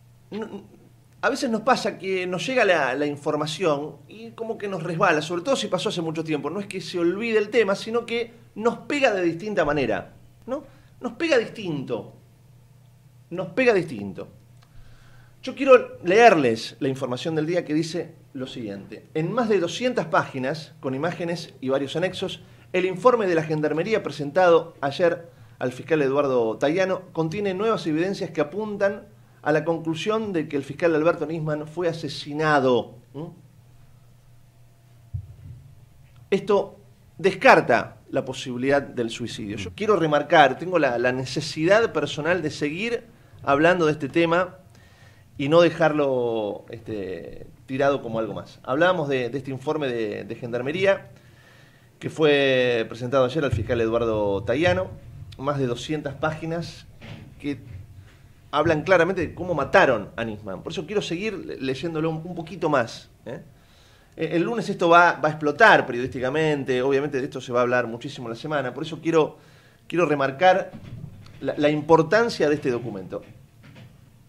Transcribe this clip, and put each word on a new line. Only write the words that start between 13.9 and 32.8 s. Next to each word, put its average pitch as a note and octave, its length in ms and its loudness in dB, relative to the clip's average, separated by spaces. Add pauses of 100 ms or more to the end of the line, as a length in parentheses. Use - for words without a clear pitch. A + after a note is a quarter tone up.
Yo B3+ 100 -8
quiero B3 500 6
leerles F3 760 6
la C#3 80 -2
información C3 480 -4
del D#3 100 0
día F3 200 -2
que D3+ 100 -2
dice D#3+ 400 -4 (180)
lo B2+ 140 -8
siguiente. G2+ 640 -12
En D#3+ 180 -2
más A#3 160 0
de G3+ 120 4
doscientas F3+ 480 -2
páginas, D3+ 720 -2
con C3 160 -4
imágenes E3+ 640 -6
y C3 80 -4
varios C3+ 260 -2
anexos, F#3 460 -4 (320)
el F#3 120 0
informe G3+ 420 2
de F3 80 2
la D#3 80 2
Gendarmería D#3 580 -2
presentado E3 800 2
ayer E3+ 480 0 (300)
al B2+ 120 -2
fiscal D3+ 300 0
Eduardo C3 560 2
Tayano F#3 440 0 (120)
contiene F#3 400 -2
nuevas G3 320 -2
evidencias F3 460 -2
que D#3 100 -2
apuntan G3+ 640 -2 (400)
a D3 80 0
la D#3 120 2
conclusión E3+ 680 -2
de D#3 140 -2
que D3 100 -4
el C3+ 60 -4
fiscal D#3+ 320 0
Alberto D#3+ 320 2
Nisman D3+ 400 -4
fue F3 220 -2
asesinado. D3 1080 0 (180)